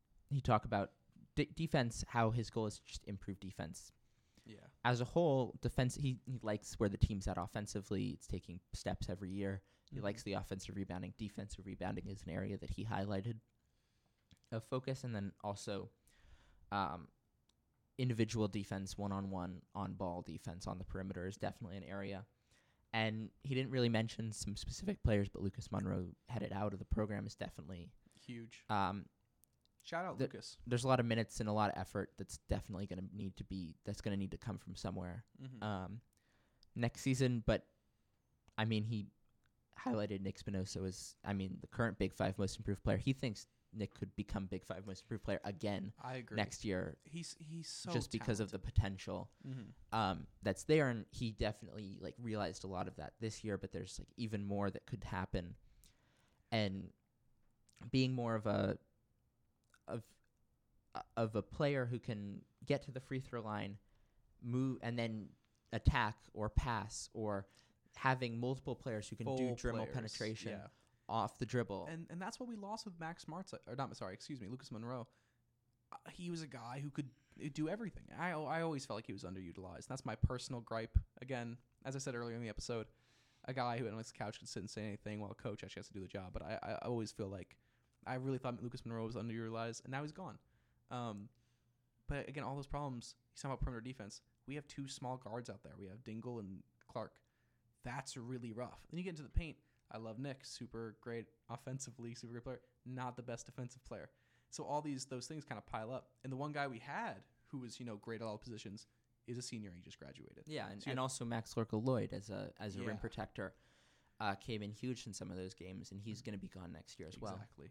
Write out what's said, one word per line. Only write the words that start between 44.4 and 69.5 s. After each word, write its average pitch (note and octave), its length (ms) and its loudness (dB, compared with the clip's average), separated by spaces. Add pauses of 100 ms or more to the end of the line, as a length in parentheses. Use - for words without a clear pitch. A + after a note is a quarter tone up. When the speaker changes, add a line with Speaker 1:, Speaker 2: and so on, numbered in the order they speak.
Speaker 1:
Big F#2 180 -4
Five F#2+ 200 -4
most F#2+ 180 -6
improved A2 200 -4
player G2+ 200 2
again G2+ 500 0 (100)
Speaker 2:
I B2+ 120 -4
agree. A2 200 -6
Speaker 1:
next G#2+ 300 0
year F#2 380 0
Speaker 2:
He's, E3 360 -8
he's D#3+ 300 -8
so - 220 -6
Speaker 1:
just C#3 200 2
because A2 300 2
of G2 100 -2
Speaker 2:
talented. F#2+ 160 -4
Speaker 1:
the A#2 60 -2
potential, F#2+ 560 4 (180)
Speaker 2:
Mm-hmm. B2 500 -4
Speaker 1:
um, F#2 300 4 (160)
that's - 220 2
there. D3+ 240 8
And A2+ 220 0
he A#2 200 0
definitely, G#2 680 -2
like, F2+ 200 -6
realized G#2 420 0
a F#2+ 40 -4
lot F#2+ 220 0
of - 80 -10
that - 240 -6
this A2 220 -2
year, G#2 140 2
but - 140 -4
there's, F#2 260 -6
like, - 200 -8
even A2 260 0
more G2+ 260 4
that - 160 -4
could G2 200 -6
happen. F#2 500 -2 (960)
And G2 380 4 (1000)
being C3 220 6
more A#2 220 4
of A2 100 2
a, G#2 320 4 (1080)
of, A2+ 160 -2 (1120)
of A2+ 200 4
a G#2 60 4
player C#3+ 440 4
who A#2+ 140 0
can G2+ 420 -4 (240)
get C#3 180 4
to C#3 80 -10
the B2+ 80 -4
free C3 200 -2
throw B2 220 -4
line, G#2 360 -2 (640)
move, B2+ 380 2
and A#2 160 0
then A2 300 0 (440)
attack A2+ 440 8 (180)
or G#2+ 160 2
pass, A2 640 2
or G#2 320 0 (500)
having B2+ 440 4
multiple C3 360 0
players G#2+ 320 -2
who G#2+ 80 -8
can A2+ 100 -2 (100)
do B2+ 120 4
Speaker 2:
Full A#2+ 80 2